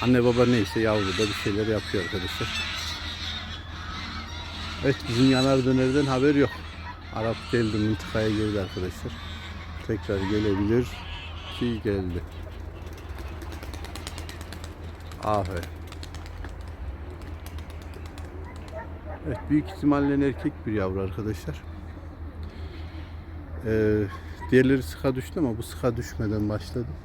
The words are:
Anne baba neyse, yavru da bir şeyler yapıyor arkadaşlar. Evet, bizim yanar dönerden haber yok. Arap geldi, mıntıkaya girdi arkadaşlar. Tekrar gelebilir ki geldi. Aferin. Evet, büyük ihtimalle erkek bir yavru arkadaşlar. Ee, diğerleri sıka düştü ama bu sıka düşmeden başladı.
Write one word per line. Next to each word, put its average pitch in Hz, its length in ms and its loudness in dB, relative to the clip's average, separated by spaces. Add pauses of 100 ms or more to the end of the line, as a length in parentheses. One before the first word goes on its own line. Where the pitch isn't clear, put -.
Anne 123 200 8
baba 123 220 8
neyse, 117 340 4
yavru 107 280 4
da 95 160 2
bir 104 100 2 (100)
şeyler 107 240 2
yapıyor 104 360 0
arkadaşlar. 90 600 -2 (2250)
Evet, 135 100 6 (140)
bizim 123 220 8
yanar 131 340 6
dönerden 131 400 6
haber 135 300 6
yok. 139 140 8 (680)
Arap 110 200 2 (160)
geldi, 110 260 4
mıntıkaya 107 520 2
girdi 107 320 2
arkadaşlar. 92 520 -4 (760)
Tekrar 107 300 0
gelebilir 104 680 4 (720)
ki 120 240 0
geldi. 92 400 0 (3000)
Aferin. 95 420 0 (3500)
Evet, 113 120 -2 (100)
büyük 147 200 4
ihtimalle 143 580 4
erkek - 260 -2 (140)
bir 110 60 0
yavru 95 280 2
arkadaşlar. 95 600 -4 (2000)
Ee, 107 380 4 (480)
diğerleri 131 320 8
sıka - 320 0
düştü 131 240 -6
ama 120 180 2
bu 117 60 -6
sıka - 340 0
düşmeden 107 520 0
başladı. 117 380 -4 (180)